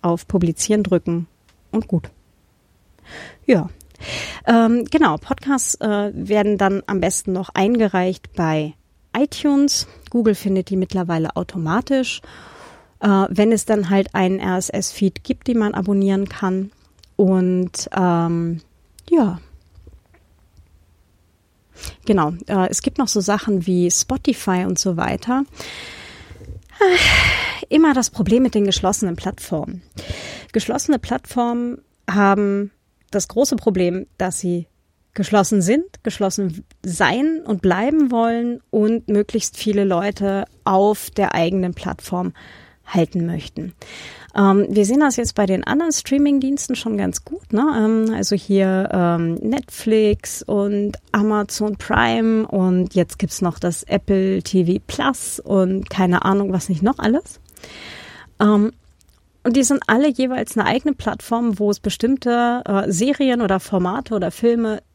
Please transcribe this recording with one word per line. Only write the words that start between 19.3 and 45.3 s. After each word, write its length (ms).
Genau, 280
äh, 240
es 140
gibt 160
noch 80
so 140
Sachen 440
wie 240
Spotify 800
und 100
so 200
weiter. 480
Äh, 180
immer 260
das 160
Problem 320
mit 100
den 120
geschlossenen 500
Plattformen. 680
Geschlossene 480
Plattformen 800
haben 640
das 180
große 280
Problem, 500
dass 200
sie 280
geschlossen 480
sind, 220
geschlossen 600
sein 600
und 200
bleiben 480
wollen 580
und 380
möglichst 500
viele 260
Leute 600
auf 460
der 240
eigenen 400
Plattform 600
halten 400
möchten. 480
Ähm, 340
wir 160
sehen 140
das 160
jetzt 180